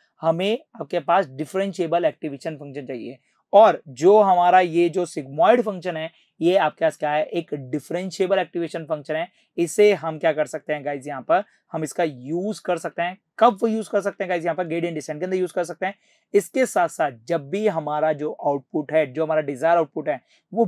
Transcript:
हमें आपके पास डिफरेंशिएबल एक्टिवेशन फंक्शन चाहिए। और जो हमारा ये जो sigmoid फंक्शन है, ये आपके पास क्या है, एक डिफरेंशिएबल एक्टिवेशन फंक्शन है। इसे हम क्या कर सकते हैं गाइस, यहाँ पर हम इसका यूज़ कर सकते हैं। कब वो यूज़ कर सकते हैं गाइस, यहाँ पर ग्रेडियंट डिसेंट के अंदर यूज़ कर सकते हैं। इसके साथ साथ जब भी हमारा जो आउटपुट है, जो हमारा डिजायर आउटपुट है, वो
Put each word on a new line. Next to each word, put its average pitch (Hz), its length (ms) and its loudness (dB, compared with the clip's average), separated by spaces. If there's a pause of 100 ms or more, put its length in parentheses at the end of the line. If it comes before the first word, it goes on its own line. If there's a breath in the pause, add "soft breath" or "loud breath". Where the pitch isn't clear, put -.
(220)
हमें 180 360 0 (160)
आपके 160 260 -6
पास 170 280 2
डिफरेंशिएबल 170 760 -4
एक्टिवेशन 151 520 -6
फंक्शन 139 300 -14
चाहिए। 127 320 -12 (340)
और 196 280 8 (100)
जो 170 300 6
हमारा 180 400 6
ये 170 280 2
जो 180 180 -2
sigmoid 160 560 2
फंक्शन 180 340 -6
है, 156 140 -8 (300)
ये 175 160 4
आपके 165 280 0
पास 160 120 2
क्या 147 140 -4
है, 151 140 2
एक 165 300 -6
डिफरेंशिएबल 175 840 -2
एक्टिवेशन 170 460 -6
फंक्शन 151 300 -6
है। 165 140 -4 (300)
इसे 208 360 4
हम 160 240 -6
क्या 160 140 2
कर 147 140 0
सकते - 260 -6
हैं 147 120 -6
गाइस, 143 220 -6
यहाँ 135 160 -10
पर 175 220 2 (280)
हम 160 120 -6
इसका 170 200 -2
यूज़ 160 600 -4
कर 175 140 -2
सकते 165 240 -6
हैं। 180 140 -6 (220)
कब 220 240 6
वो 226 60 2
यूज़ 220 220 -4
कर 202 100 0
सकते 190 240 -4
हैं 180 60 -6
गाइस, 170 140 -2
यहाँ 165 120 -2
पर 180 100 -4
ग्रेडियंट 170 280 -4
डिसेंट 151 240 -8
के 170 60 -6
अंदर 185 120 -2
यूज़ 185 160 -2
कर 175 120 -2
सकते 165 220 -8
हैं। 196 80 -6 (400)
इसके 240 320 2
साथ 175 220 2
साथ 147 240 -2 (140)
जब 160 240 -2
भी 208 180 -2
हमारा 156 460 0
जो 147 180 -4
आउटपुट 143 600 -4
है, 156 140 2
जो 139 180 -4
हमारा 156 180 0
डिजायर 147 340 0
आउटपुट 156 320 -2
है, 139 120 -2 (320)
वो 220 160 2